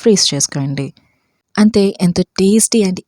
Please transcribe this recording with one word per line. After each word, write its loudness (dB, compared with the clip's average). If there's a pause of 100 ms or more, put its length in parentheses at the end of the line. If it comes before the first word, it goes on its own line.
ఫ్రీజ్ 2
చేసుకోండి. -6 (680)
అంతే, 2 (220)
ఎంతో 0 (180)
tasty 2
and -4 (100)